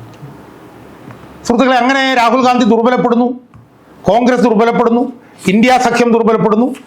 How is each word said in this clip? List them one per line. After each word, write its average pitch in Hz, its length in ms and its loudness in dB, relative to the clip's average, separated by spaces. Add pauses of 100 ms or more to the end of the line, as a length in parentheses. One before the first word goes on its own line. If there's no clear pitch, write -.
(1500)
സുഹൃത്തുക്കളെ, 254 320 0
അങ്ങനെ 262 380 0
രാഹുൽ 240 300 0
ഗാന്ധി 247 200 0
ദുർബലപ്പെടുന്നു, 240 760 0 (640)
കോൺഗ്രസ് 240 380 0
ദുർബലപ്പെടുന്നു, 233 720 0 (360)
ഇന്ത്യ 240 360 2
സഖ്യം 240 280 0
ദുർബലപ്പെടുന്നു. 226 640 0 (120)